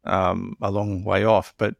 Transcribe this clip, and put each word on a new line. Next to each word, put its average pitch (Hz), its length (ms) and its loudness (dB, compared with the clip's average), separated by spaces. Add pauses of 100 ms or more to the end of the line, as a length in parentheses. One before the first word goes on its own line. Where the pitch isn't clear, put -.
um, 92 540 0
a 101 120 -2
long 101 320 -2
way 101 200 0
off, 107 360 2
but 104 200 -2